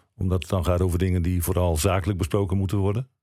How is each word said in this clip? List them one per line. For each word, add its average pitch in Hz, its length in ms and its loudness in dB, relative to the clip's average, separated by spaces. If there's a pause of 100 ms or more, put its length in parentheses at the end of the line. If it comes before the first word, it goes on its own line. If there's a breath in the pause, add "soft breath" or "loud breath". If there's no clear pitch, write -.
(180 soft breath)
Omdat 95 240 0
het - 80 -8
dan 90 140 0
gaat 87 160 2
over 87 180 2
dingen 90 240 2
die 87 200 0
vooral 87 340 0
zakelijk 92 420 0
besproken 101 380 -2
moeten 98 220 -2
worden. 101 300 -2 (140)